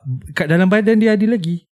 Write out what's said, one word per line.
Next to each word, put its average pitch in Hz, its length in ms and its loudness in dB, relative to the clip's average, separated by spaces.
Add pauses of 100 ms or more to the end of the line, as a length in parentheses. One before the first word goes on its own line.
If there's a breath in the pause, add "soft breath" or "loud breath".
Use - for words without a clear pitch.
(320)
Kat 156 140 -4
dalam 175 200 2
badan 214 300 2
dia 220 160 2
ada 214 140 0
lagi. 175 480 -4